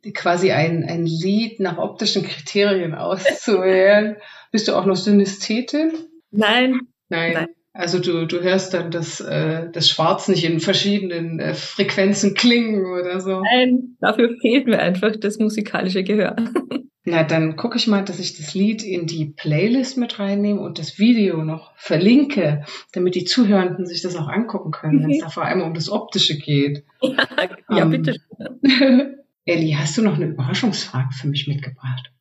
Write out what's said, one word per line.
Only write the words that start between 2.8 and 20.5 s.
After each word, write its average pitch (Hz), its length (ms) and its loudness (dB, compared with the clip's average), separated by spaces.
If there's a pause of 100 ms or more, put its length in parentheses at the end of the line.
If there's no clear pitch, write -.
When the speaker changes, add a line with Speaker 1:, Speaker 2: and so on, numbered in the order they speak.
Speaker 1:
auszuwählen. 190 1200 2 (160)
<laughs> - 180 -18
Bist 208 160 0
du 175 80 2
auch 185 100 2
noch 190 120 4
Synästhetin? 214 960 2 (400)
Speaker 2:
Nein. 247 500 2 (260)
Speaker 1:
Nein. 165 260 -2
Speaker 2:
Nein. 165 140 -2 (240)
Speaker 1:
Also 175 280 -2
du, 165 280 -2
du 175 160 -4
hörst 185 320 0
dann 165 160 -4
das, 165 300 -8
äh, 160 500 -4
das - 180 0
Schwarz 170 380 0
nicht 170 160 2
in 165 160 0
verschiedenen, 180 800 -2
äh, 156 160 -4
Frequenzen 196 800 0
klingen 226 500 2
oder 180 360 -4
so? 185 200 -2
Speaker 2:
Nein, 254 600 2
dafür 226 400 2
fehlt 247 260 2
mir 214 120 2
einfach 185 360 0
das 208 240 -4
musikalische 196 640 -2
Gehör. 208 380 0
<laughs> 226 40 0 (600)
Speaker 1:
Na, 165 200 2
dann 160 320 -2
gucke - 200 -6
ich 233 100 0
mal, 196 180 2
dass 170 140 -8
ich - 180 -10
das - 160 -14
Lied 208 280 0
in 180 260 -6
die 156 180 -4
Playlist 208 720 -2
mit 233 220 -6
reinnehme 202 420 0